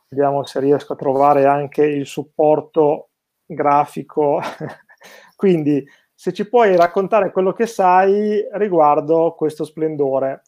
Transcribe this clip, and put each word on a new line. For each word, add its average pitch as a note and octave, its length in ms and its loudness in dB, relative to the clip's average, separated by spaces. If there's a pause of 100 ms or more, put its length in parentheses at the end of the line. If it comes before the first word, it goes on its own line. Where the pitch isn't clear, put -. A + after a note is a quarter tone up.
Vediamo C#3 360 -2
se - 140 -10
riesco C#3 360 -2
a - 20 -14
trovare C#3 480 2
anche C#3+ 400 0
il C#3+ 220 -4
supporto D3+ 1040 -2 (360)
grafico. D3 960 -2
<laughs> - 960 -16
Quindi, D3 480 0 (300)
se - 180 -8
ci G3+ 160 -6
puoi A3 280 4
raccontare F#3 560 0
quello F#3+ 200 0
che A3 140 -2
sai G3+ 840 2
riguardo E3 840 0
questo D#3 280 -4
Splendore, C#3+ 840 -4